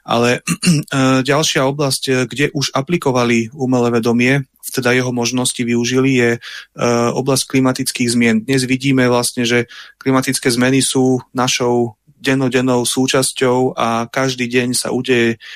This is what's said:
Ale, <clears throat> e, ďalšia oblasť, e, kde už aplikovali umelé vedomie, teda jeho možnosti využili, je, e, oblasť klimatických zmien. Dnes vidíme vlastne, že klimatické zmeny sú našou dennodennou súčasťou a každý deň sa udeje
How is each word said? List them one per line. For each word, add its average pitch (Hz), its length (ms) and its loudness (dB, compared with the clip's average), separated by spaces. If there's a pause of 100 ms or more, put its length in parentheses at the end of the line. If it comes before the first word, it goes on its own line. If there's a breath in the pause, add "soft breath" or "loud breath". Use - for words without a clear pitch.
Ale, 120 360 0
<clears throat> - 0 -
e, 139 800 0
ďalšia 139 480 0
oblasť, 143 400 -2
e, 131 40 0 (120)
kde 123 220 -2 (100)
už 135 160 -4
aplikovali 123 800 0
umelé 123 400 0
vedomie, 120 560 2 (220)
teda 123 240 0
jeho 127 160 0
možnosti 120 500 -2
využili, 120 560 0
je, 120 200 4
e, 117 40 -12 (720 loud breath)
oblasť 127 400 -2
klimatických 131 580 0
zmien. 117 280 2 (100)
Dnes 135 180 0
vidíme 131 460 2
vlastne, 123 320 0
že 120 240 0 (320 loud breath)
klimatické 131 500 0
zmeny 127 320 2
sú 127 400 2 (140)
našou 120 640 0 (220)
dennodennou 127 640 0
súčasťou 131 880 0
a 117 320 -2
každý 127 400 -4
deň 123 300 0
sa - 160 -4
udeje 120 480 2 (160 loud breath)